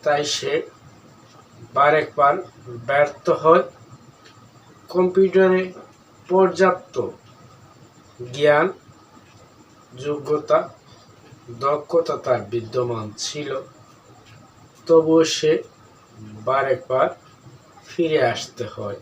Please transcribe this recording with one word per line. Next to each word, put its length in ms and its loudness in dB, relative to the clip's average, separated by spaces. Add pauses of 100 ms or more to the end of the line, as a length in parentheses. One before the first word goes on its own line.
তাই 220 0
সে 380 -4 (1120)
বারেকবার 600 2 (340)
ব্যর্থ 640 -2
হয়। 320 4 (1300)
কম্পিউটারে 840 2 (560)
পর্যাপ্ত 800 2 (1200)
জ্ঞান, 400 2 (1300)
যোগ্যতা, 680 -2 (840)
দক্ষতা 680 -2
তার 240 -2
বিদ্যমান 760 -6
ছিল, 440 -8 (1300)
তবুও 380 6
সে 380 0 (560)
বারেকবার 880 -2 (800)
ফিরে 400 0
আসতে 380 -6
হয়। 380 -10